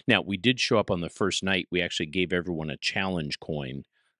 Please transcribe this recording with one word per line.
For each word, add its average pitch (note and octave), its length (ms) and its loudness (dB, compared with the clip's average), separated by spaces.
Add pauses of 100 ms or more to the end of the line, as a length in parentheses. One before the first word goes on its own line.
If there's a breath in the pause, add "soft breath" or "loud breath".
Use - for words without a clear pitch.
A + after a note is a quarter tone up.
Now, G#2 140 6
we F#2+ 160 -4
did B2 220 2
show A#2 200 4
up G2 100 0
on F2+ 120 0
the D#2 80 -4
first - 340 0
night. F#2+ 260 2
We F2 140 2
actually F2 240 -2
gave F2 260 0
everyone D#2+ 380 -2
a C#2+ 60 -8
challenge F2+ 600 -2
coin C#2 440 -6 (360)